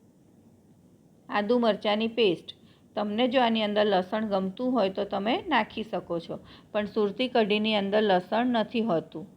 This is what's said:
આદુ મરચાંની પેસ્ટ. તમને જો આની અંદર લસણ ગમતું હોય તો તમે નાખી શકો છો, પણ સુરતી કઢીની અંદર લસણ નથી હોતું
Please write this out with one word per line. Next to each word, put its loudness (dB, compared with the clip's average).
આદુ 2
મરચાંની 2
પેસ્ટ. 0
તમને 0
જો 2
આની 2
અંદર 2
લસણ 0
ગમતું -2
હોય 2
તો -4
તમે -2
નાખી -2
શકો -6
છો, -10
પણ -2
સુરતી -2
કઢીની 2
અંદર 2
લસણ 2
નથી 0
હોતું -2